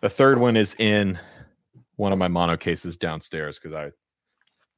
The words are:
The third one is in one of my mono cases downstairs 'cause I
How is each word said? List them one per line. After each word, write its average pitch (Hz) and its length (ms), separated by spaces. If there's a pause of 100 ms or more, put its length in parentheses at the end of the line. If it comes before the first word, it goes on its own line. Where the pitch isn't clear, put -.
The 107 80
third 135 300
one 120 180
is 104 200
in 104 400 (760)
one 101 160
of 95 80
my 92 80
mono 87 300
cases 85 400
downstairs 80 600
'cause 78 160
I 76 180 (880)